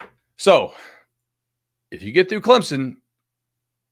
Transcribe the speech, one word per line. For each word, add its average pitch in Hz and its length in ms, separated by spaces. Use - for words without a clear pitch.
So 151 360
if - 120
you 101 100
get 180 180
through 214 120
Clemson, 151 560